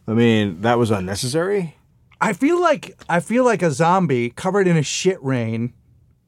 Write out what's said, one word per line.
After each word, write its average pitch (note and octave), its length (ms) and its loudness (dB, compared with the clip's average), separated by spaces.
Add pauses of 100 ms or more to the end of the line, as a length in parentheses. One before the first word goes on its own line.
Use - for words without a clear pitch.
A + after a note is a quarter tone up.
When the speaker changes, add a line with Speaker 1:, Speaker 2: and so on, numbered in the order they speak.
Speaker 1:
I A2 60 -4
mean, G#2+ 480 2
that A#2 160 2
was A#2 120 2
unnecessary. C#3 840 -4 (460)
Speaker 2:
I G3 120 -2
feel E4+ 260 0
like, D#4 380 -2 (100)
I E3+ 120 0
feel A#3+ 240 0
like A3 180 2
a E3+ 80 2
zombie D#3 600 2
covered F#3 380 0
in E3+ 80 4
a D3+ 60 2
shit F#3 420 -2
rain A#2 480 -2 (560)